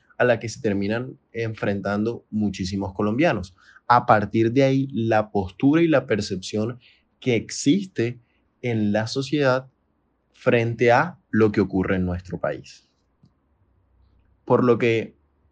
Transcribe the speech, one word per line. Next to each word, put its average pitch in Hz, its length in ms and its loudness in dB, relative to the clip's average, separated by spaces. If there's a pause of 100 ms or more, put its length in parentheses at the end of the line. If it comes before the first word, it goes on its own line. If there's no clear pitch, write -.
(180)
a 123 80 2
la 117 140 2
que 117 100 -10
se - 120 -14
terminan 110 560 -2 (140)
enfrentando 107 1000 -4
muchísimos 98 640 -4
colombianos. 107 640 0 (320)
A 120 180 4
partir 113 460 2
de 135 120 2
ahí, 135 280 2
la 110 400 0
postura 135 500 0
y 170 60 2
la 135 180 2
percepción 107 760 -4 (400)
que 123 160 0
existe 120 840 -2 (420)
en 110 300 -2
la 107 160 0
sociedad 135 600 -2 (640)
frente 117 600 2
a 151 260 2 (140)
lo 107 200 4
que 107 80 0
ocurre 95 360 0
en 92 100 0
nuestro 90 340 -6
país. - 480 -8 (1600)
Por 120 180 4
lo 120 140 4
que, 113 380 0 (360)